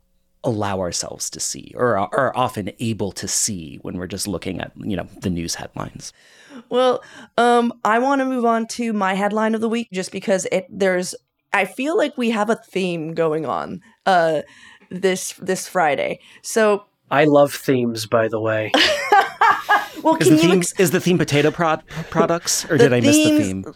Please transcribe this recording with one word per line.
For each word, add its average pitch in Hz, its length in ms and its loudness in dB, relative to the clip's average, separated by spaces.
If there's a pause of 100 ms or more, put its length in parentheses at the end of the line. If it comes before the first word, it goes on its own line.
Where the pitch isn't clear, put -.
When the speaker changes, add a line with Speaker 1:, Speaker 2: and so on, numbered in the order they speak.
(420)
Speaker 1:
allow 104 380 -4
ourselves - 500 -8
to - 80 -12
see - 380 -10
or 117 200 0
are, 98 160 -2
are 131 240 0
often 113 340 -2 (100)
able 107 320 -4
to - 160 -10
see 85 540 -6
when 92 160 -8
we're 92 80 -6
just 92 200 -8
looking 92 340 -6
at, - 180 -10
you 104 180 -6
know, 85 100 -6 (140)
the 98 100 -2
news 85 260 -6
headlines. - 560 -14 (580)
Speaker 2:
Well, 247 340 0 (320)
um, 240 360 4 (120)
I 220 160 2
wanna 269 240 0
move 262 200 -2
on 226 240 0
to 233 240 -6
my 196 220 -2
headline 214 400 0
of 220 60 -4
the 226 80 -2
week 233 240 -4
just 185 180 -6
because 190 400 -2
it, 185 200 -2
there's, 185 440 0 (380)
I 202 120 2
feel 285 320 -4
like 294 220 0
we 240 120 0
have 214 200 0
a 220 60 0
theme 175 580 -4
going 160 320 0
on, 90 340 -4 (260)
uh, 165 360 2 (480)
this, 185 440 -2
this 185 340 -6
Friday. 147 520 0 (220)
So 208 420 2 (260)
Speaker 3:
I 139 140 4
love 143 300 6
themes, 120 500 -2
by 113 240 0
the 110 100 -4
way. 110 380 -2
Speaker 2:
<laughs> 302 60 4 (1160)
Well, 320 140 2
Speaker 1:
Is - 140 2
Speaker 2:
can 311 80 8
Speaker 1:
the 320 60 4
Speaker 2:
you 339 80 6
Speaker 1:
theme, 185 100 6
Speaker 2:
ex- - 180 -4
Speaker 1:
is 175 140 4
the 175 80 2
theme 175 180 2
potato 147 320 2
prod-, 160 320 0 (260)
products, 170 580 0
or 160 120 2
Speaker 2:
The 233 60 8
Speaker 1:
did 131 80 6
I 123 80 4
miss 294 160 6
the 311 80 6
Speaker 2:
themes, 302 520 2